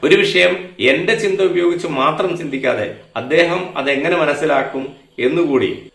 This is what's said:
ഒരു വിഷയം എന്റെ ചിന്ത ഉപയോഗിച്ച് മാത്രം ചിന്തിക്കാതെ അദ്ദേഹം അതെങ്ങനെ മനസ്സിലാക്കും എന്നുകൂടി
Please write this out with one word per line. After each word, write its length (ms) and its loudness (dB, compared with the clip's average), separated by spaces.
ഒരു 160 6
വിഷയം 300 2
എന്റെ 320 2
ചിന്ത 180 0
ഉപയോഗിച്ച് 380 0
മാത്രം 400 0
ചിന്തിക്കാതെ 480 -2
അദ്ദേഹം 400 0
അതെങ്ങനെ 420 0
മനസ്സിലാക്കും 640 -2
എന്നുകൂടി 440 0